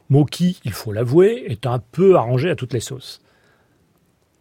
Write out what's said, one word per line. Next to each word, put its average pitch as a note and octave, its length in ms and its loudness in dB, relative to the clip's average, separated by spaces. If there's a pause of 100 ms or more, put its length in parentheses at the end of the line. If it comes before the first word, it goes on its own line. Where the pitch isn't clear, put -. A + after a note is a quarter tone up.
mot C#3 140 4
qui, F3+ 400 -4
il A2+ 80 -8
faut G2+ 220 -10
l'avouer, F3 540 2
est - 180 -8
un B2 140 -2
peu F#3 360 2
arrangé B2+ 340 0
à G#2+ 60 -2
toutes A#2+ 180 -10
les A#2+ 60 -2
sauces. - 400 -14 (1200)